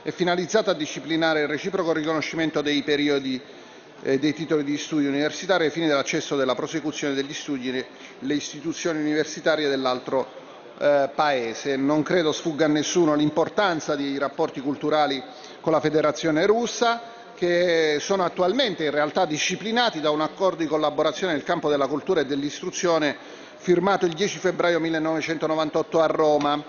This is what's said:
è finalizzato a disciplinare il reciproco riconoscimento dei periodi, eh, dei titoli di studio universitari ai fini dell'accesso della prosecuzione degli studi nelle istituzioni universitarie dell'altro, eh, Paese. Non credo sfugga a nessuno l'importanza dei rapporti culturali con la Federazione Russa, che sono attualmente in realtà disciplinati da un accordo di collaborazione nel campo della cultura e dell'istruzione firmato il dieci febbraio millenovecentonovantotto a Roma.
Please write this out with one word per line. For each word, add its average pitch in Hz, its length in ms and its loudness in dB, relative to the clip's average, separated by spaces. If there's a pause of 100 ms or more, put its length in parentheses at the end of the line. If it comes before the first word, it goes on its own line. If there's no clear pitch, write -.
è 151 80 -6
finalizzato 180 580 0
a 180 60 2
disciplinare 156 640 0
il 147 60 0
reciproco 170 440 -2
riconoscimento 156 720 -2
dei 143 220 0
periodi, 143 580 0 (600)
eh, 135 160 2
dei 147 160 2
titoli 156 280 0
di 143 140 -2
studio 143 320 0
universitari 151 560 0
ai 143 60 2
fini 165 160 -2
dell'accesso 147 480 0
della 131 180 2
prosecuzione 143 640 -4
degli 139 180 -4
studi 131 380 -6
nelle 127 640 -6
istituzioni 156 640 -4
universitarie 151 680 0
dell'altro, 131 580 0 (500)
eh, 143 360 4
Paese. 135 640 0
Non 147 260 2
credo 165 280 2
sfugga 151 340 0
a 151 40 4
nessuno 151 460 2
l'importanza 156 800 0
dei 139 240 -4
rapporti 139 420 -2
culturali 143 600 0 (400)
con 165 100 2
la 156 80 6
Federazione 151 680 2
Russa, 233 680 2 (220)
che 170 640 2
sono 190 240 0
attualmente 180 640 0
in 143 60 0
realtà 151 340 2
disciplinati 185 720 0
da 151 100 0
un 151 120 2
accordo 165 400 0
di 160 60 0
collaborazione 156 680 0
nel 139 100 -2
campo 165 260 0
della 139 180 2
cultura 151 340 0
e 139 40 2
dell'istruzione 147 880 0 (440)
firmato 180 480 2
il 170 80 0
dieci 165 240 -2
febbraio 170 420 2
millenovecentonovantotto 160 1200 0
a 160 60 6
Roma. 147 640 2